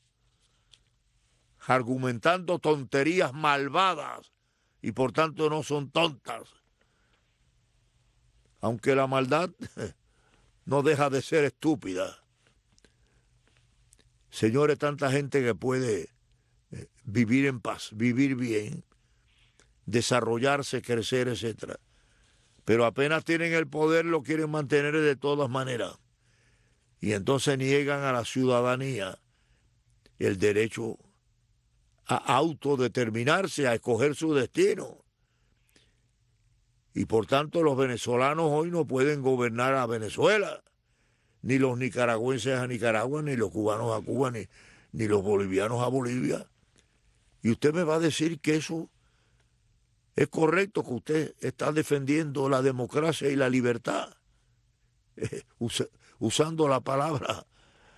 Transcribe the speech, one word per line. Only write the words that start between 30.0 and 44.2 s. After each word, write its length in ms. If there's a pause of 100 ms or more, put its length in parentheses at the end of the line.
el 180
derecho 600 (1080)
a 100
autodeterminarse, 1500
a 60
escoger 420
su 180
destino. 680 (1900)
Y 120
por 200
tanto 380
los 140
venezolanos 720
hoy 200
no 160
pueden 360
gobernar 540
a 120
Venezuela, 760 (800)
ni 160
los 200
nicaragüenses 840
a 80
Nicaragua, 560
ni 120
los 140
cubanos 480
a 80
Cuba, 240